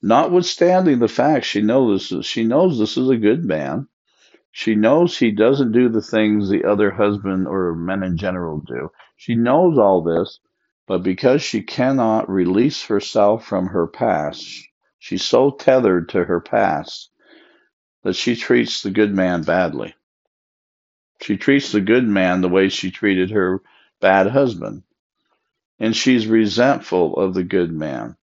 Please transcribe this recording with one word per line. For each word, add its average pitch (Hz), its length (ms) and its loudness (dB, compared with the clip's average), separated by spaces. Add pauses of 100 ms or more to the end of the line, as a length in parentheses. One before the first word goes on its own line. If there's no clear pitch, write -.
Notwithstanding 175 960 2
the 117 100 2
fact 139 380 0
she 104 160 -2
knows 110 480 0
this - 20 -6
is, 80 140 -6
she 113 180 -4
knows 143 340 2
this 110 200 -2
is 127 100 0
a 131 80 2
good 113 260 2
man. 80 460 -4 (640)
She - 220 -2
knows 139 420 2
he 117 140 2
doesn't 117 420 2
do 123 160 4
the 110 140 0
things 107 480 0
the 101 140 0
other 101 260 2
husband 98 580 -2
or 90 260 -2
men 92 280 -6
in 90 160 -4
general 87 420 -6
do. 64 300 -10 (260)
She - 180 -6
knows 139 440 2
all 95 240 4
this, 82 380 -2 (460)
but 90 160 -4
because 123 400 0
she - 200 -6
cannot 123 680 -2
release 95 540 0
herself 104 600 0
from 92 240 -4
her 87 180 -2
past, - 840 -6 (300)
she's - 260 -8
so 131 260 2
tethered 117 600 2
to 90 140 -2
her 87 160 -2
past 90 720 -4 (920)
that 98 100 -2
she 120 220 -2
treats 120 460 0
the 104 80 -6
good 104 220 2
man 90 300 0
badly. 80 520 -2 (1300)
She - 160 -4
treats 139 360 0
the 104 80 2
good 113 260 2
man 92 340 0
the 92 80 0
way 95 200 2
she 95 220 -6
treated 95 400 -2
her 95 320 -2 (380)
bad 95 280 4
husband. 113 560 -2 (960)
And 113 160 -2
she's 120 320 2
resentful 110 920 2
of 92 180 0
the 92 100 -2
good 87 280 -2
man. 69 520 -10